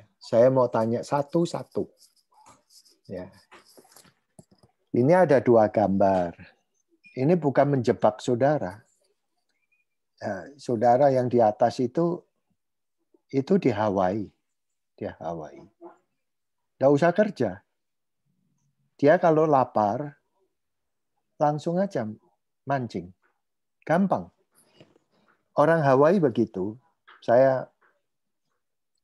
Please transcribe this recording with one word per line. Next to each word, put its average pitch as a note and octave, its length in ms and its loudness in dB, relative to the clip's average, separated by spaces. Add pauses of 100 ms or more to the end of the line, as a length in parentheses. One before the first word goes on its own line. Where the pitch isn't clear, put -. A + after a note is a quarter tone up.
(160)
Saya A#2+ 340 0
mau C3 160 0
tanya A#2 380 -4
satu-satu. C#3+ 800 -6 (1200)
Ya. F2+ 240 -14 (1600)
Ini B2+ 300 2
ada D3 180 4
dua A2+ 300 4
gambar. F#2+ 680 0 (760)
Ini C#3 240 0
bukan C#3+ 400 0
menjebak B2+ 440 0
saudara. A#2+ 600 -2 (1300)
Ya, G2 400 -10
saudara B2+ 560 2
yang B2+ 160 0
di A#2+ 100 0
atas A2+ 400 2
itu, E3+ 460 -4 (1040)
itu C#3 320 0
di C#3+ 100 2
Hawaii. G2+ 560 -2 (720)
Di - 160 -12
Hawaii. D#3+ 520 -14 (1120)
Nggak C3+ 160 2
usah E3+ 200 2
kerja. F3 400 -2 (1400)
Dia D3 200 4
kalau E3 280 2
lapar, C3 760 -2 (1160)
langsung D3+ 420 -2
aja F#3 300 -4 (560)
mancing. A2 480 -8 (720)
Gampang. E3 440 -2 (1300)
Orang D#3 300 2
Hawaii C#3+ 360 4
begitu. G#2+ 560 -2 (440)
Saya B2+ 480 2 (1400)